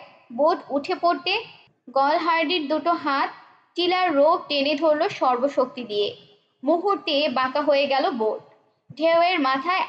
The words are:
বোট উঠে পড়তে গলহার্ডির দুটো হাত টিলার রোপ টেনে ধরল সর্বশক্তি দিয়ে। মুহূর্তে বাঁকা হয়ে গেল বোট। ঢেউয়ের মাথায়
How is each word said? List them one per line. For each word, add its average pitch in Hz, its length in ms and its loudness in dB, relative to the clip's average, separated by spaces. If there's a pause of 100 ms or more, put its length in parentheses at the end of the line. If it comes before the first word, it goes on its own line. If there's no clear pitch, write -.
(320)
বোট 294 260 2 (120)
উঠে 277 240 -4
পড়তে 349 500 -2 (460)
গলহার্ডির 320 800 0
দুটো 311 240 0
হাত 294 380 -2 (440)
টিলার 349 400 0
রোপ 320 340 4
টেনে 285 260 0
ধরল 302 340 2
সর্বশক্তি 254 760 -2
দিয়ে। 202 320 -4 (480)
মুহূর্তে 330 640 0
বাঁকা 277 320 -2
হয়ে 285 260 2
গেল 269 240 0
বোট। 220 300 -4 (560)
ঢেউয়ের 339 440 4
মাথায় 277 480 0